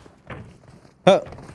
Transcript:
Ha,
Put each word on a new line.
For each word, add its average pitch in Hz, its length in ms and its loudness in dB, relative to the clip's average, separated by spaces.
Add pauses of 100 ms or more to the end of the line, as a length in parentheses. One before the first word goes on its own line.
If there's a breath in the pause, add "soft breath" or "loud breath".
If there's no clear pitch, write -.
(1040)
Ha, 190 200 4 (300)